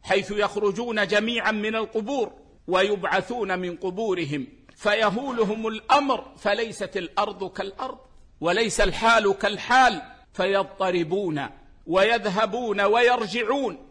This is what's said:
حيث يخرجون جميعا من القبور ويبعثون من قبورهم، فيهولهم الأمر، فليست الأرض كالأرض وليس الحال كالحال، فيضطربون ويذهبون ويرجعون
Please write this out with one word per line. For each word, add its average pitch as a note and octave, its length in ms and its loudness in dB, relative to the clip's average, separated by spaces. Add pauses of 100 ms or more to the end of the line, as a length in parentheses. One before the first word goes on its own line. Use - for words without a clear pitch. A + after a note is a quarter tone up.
حيث F#3+ 280 -2
يخرجون G#3 760 -2
جميعا G#3+ 460 0
من G#3+ 240 -2
القبور A3 560 -2 (360)
ويبعثون F#3+ 880 0
من F3+ 180 -6
قبورهم، F3+ 680 -4 (300)
فيهولهم A3 920 0
الأمر، B3+ 600 2 (100)
فليست G#3 600 -4
الأرض F#3+ 560 -4
كالأرض G3 460 -8 (420)
وليس G3 400 0
الحال G#3+ 520 4
كالحال، G#3 720 2 (300)
فيضطربون F#3 1160 -2 (380)
ويذهبون G#3 920 0
ويرجعون A3+ 1000 2 (120)